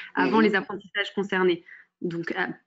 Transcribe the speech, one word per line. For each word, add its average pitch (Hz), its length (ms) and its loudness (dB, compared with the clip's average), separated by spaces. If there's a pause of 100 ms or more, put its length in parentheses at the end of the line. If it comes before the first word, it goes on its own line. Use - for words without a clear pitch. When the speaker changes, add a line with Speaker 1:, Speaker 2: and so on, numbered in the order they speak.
(140)
Speaker 1:
avant 185 260 2
Speaker 2:
Mhm. 226 40 6
Speaker 1:
les 208 120 4
apprentissages 196 580 -4
concernés ? 185 500 0 (380)
Donc, 170 340 -6
ah, 180 140 -2 (180)